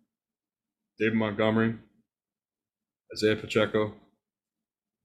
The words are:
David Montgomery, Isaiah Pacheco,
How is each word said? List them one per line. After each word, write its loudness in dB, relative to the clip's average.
David 0
Montgomery, 0
Isaiah 2
Pacheco, 0